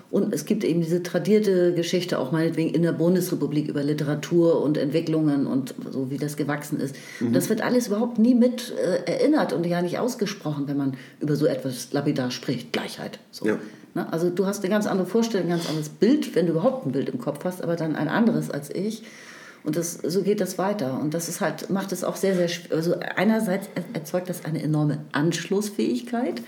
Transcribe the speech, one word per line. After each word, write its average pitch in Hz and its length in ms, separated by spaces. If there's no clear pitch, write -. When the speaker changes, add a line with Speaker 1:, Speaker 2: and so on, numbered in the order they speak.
Speaker 1:
Und 208 220
es - 120
gibt 214 200
eben 165 160
diese 170 220
tradierte 180 680
Geschichte, 170 460
auch - 140
meinetwegen 160 400
in 170 100
der 165 80
Bundesrepublik 156 800
über 147 140
Literatur 151 800
und 151 140
Entwicklungen 151 720
und 135 260
so, 131 180
wie 139 80
das 147 200
gewachsen 147 420
ist. 135 160
Speaker 2:
Mhm. - 80
Speaker 1:
Und 233 80
das - 140
wird 220 120
alles 247 260
überhaupt 220 320
nie 247 160
mit, 240 420
äh, 165 340
erinnert 262 420
und 165 120
ja 175 160
nicht 175 180
ausgesprochen, 151 680
wenn 143 100
man 135 160
über 151 160
so 151 100
etwas - 460
lapidar 135 380
spricht, - 420
Gleichheit. - 460
So. - 160
Speaker 2:
Ja. 107 100
Speaker 1:
Ne? 165 180
Also 170 180
du 185 160
hast 208 160
eine 185 80
ganz 208 180
andere 185 200
Vorstellung, 226 400
ein 170 40
ganz 170 180
anderes 151 180
Bild, - 480
wenn 170 120
du 165 40
überhaupt 165 340
ein 135 60
Bild 127 160
im 127 120
Kopf - 260
hast, 185 180
aber 170 140
dann 156 180
ein 151 140
anderes 156 420
als 151 240
ich. 214 280
Und 156 140
das, 170 160
so 175 300
geht 208 180
das - 160
weiter. 180 420
Und 151 140
das 165 160
ist 175 100
halt, 156 300
macht 196 220
es 180 120
auch 175 120
sehr, 196 200
sehr 175 120
schw-, - 260
also 165 220
einerseits 185 600
er-, 180 80
erzeugt 180 340
das - 160
eine 156 160
enorme 151 380
Anschlussfähigkeit, 226 1400